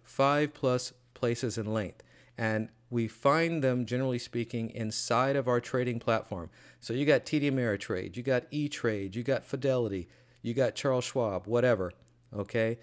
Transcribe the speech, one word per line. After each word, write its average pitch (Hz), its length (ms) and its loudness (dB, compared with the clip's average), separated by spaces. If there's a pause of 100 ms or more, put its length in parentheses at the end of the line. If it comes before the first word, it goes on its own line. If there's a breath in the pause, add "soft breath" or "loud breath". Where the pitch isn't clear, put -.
five 143 500 2
plus 127 420 0 (200)
places 117 420 -2
in 107 160 -4
length. 107 300 -4 (340 soft breath)
And 110 340 0 (180)
we 117 200 0
find 160 560 2
them, 127 220 0
generally 123 320 -2
speaking, 117 500 -4
inside 117 680 0
of 131 140 0
our 120 120 4
trading 123 380 -2
platform. 104 520 -2 (280 loud breath)
So - 140 -8
you 135 140 0
got 143 180 4
T - 140 0
D 143 120 2
Ameritrade, 101 680 -2
you 120 40 -8
got 123 280 0
E-Trade, 104 640 -2
you 120 60 -4
got 120 240 -2
Fidelity, 123 640 0 (340 soft breath)
you 117 100 -2
got 120 220 2
Charles 127 300 0
Schwab, 101 420 -2
whatever, 113 460 4 (420)
okay? 107 480 0